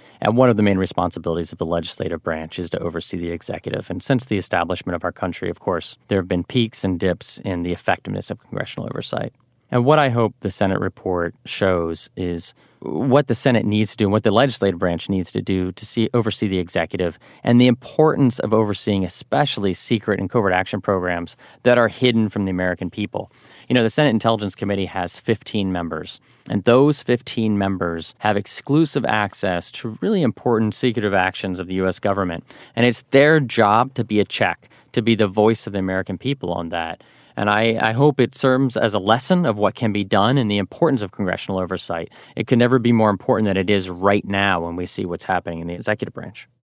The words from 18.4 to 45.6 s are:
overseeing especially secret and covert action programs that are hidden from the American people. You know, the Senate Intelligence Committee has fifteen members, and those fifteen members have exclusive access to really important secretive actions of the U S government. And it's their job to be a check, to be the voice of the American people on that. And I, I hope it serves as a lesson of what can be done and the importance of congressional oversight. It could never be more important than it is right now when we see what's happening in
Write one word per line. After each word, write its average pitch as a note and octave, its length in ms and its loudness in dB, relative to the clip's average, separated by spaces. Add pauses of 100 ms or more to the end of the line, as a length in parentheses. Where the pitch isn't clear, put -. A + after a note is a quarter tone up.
overseeing G#2 500 0
especially G2+ 680 -2
secret G#2+ 480 -2
and F#2+ 80 -4
covert G2 240 2
action F#2+ 260 -2
programs F2+ 560 -2 (280)
that B2 140 6
are A2+ 120 4
hidden A2+ 400 2
from G2+ 160 -4
the F#2+ 60 -2
American F2+ 380 -2
people. - 400 -8 (380)
You B2 60 -2
know, B2 100 6
the A2+ 60 2
Senate D3 220 2
Intelligence G#2+ 440 0
Committee G2 300 -4
has F2+ 340 -6
fifteen G2+ 540 -2
members, E2+ 480 -8 (280)
and G2+ 140 -2
those C#3 400 4
fifteen A2+ 540 0
members F#2 640 -2
have G#2+ 180 0
exclusive C#3+ 680 0
access G2 680 -2
to - 280 -10
really G3 220 0
important A2+ 540 0
secretive G#2+ 380 0
actions F#2 460 0
of F2+ 80 -8
the F#2 60 -8
U F#2+ 160 0
S F2 100 -4
government. F#2+ 460 -2 (280)
And A#2+ 120 2
it's A#2+ 240 2
their D3 320 6
job A2+ 540 4
to A2+ 100 -2
be G#2 160 2
a F#2+ 40 2
check, - 440 -2 (240)
to A#2+ 80 0
be A2 140 2
the G#2 120 2
voice G#2+ 400 2
of G2+ 60 -10
the G2+ 60 -2
American F#2+ 380 -4
people F#2+ 360 -4
on E2+ 160 -6
that. E2 340 -6 (360)
And G#2 120 0
I, A2+ 280 2
I A2+ 120 2
hope C#3 280 4
it A#2+ 140 2
serves C3 420 2
as G#2+ 200 2
a G2+ 40 2
lesson C#3 460 2
of G#2 140 0
what G2+ 160 2
can A2 180 -2
be G2+ 100 0
done A2 360 2
and A2 100 2
the G2+ 80 2
importance A#2 460 0
of F#2 80 -8
congressional F#2 480 -4
oversight. F2 500 -6 (260)
It A2 120 -4
could A#2+ 100 4
never A#2+ 220 6
be A#2+ 120 2
more A2 200 4
important A2 360 0
than F#2+ 100 2
it F#2+ 120 0
is F#2+ 220 0
right G2 340 2
now G2 400 0
when E2+ 100 -6
we F2+ 120 -4
see - 180 -6
what's E2+ 200 -8
happening E2+ 340 -2
in E2 80 -8